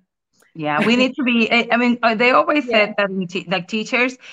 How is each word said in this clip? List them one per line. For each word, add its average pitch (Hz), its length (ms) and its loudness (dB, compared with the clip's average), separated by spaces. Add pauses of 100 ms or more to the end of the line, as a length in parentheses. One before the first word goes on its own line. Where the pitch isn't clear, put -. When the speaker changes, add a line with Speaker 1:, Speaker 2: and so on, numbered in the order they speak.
(540)
Speaker 1:
Yeah, 151 260 -2
we 226 160 2
need 262 180 0
to 302 80 -6
be, 233 280 0
I, 233 220 2
I 226 40 4
mean, 240 260 0
uh, 226 120 2
they 240 180 2
always 302 360 2
Speaker 2:
<laughs> - 20 -8
Yeah. 214 160 2
Speaker 1:
said 214 100 -10
that 202 140 0
in 190 160 -4
te-, 180 220 -8
like, 180 200 -4
teachers 240 480 -2 (160)